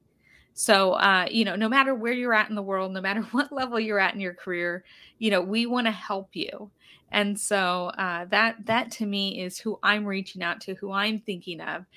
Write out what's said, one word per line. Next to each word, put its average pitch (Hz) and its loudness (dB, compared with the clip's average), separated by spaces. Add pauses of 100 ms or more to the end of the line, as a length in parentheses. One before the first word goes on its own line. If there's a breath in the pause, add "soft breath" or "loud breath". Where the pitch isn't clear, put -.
(560)
So, 196 6
uh, 190 6
you 226 2
know, 190 -2
no 220 2
matter 269 4
where 233 -2
you're 247 0
at 214 4
in 220 -6
the 208 -4
world, 190 -2
no 190 -4
matter 202 0
<laughs> 208 -8
what 277 0
level 254 -2
you're 214 0
at 190 2
in 196 -6
your 180 -4
career, 175 -4 (340 soft breath)
you 220 2
know, 185 6
we 214 0
wanna 240 0
help 196 -6
you. 202 -8 (400 soft breath)
And 202 0
so, 180 0
uh, 180 -4
that, 208 2
that 233 0
to 220 -4
me 196 -2
is 180 -8
who 214 -6
I'm 208 2
reaching 190 -6
out 170 -4
to, 190 -8
who 190 -10
I'm 208 0
thinking 175 -10
of 165 -8 (120)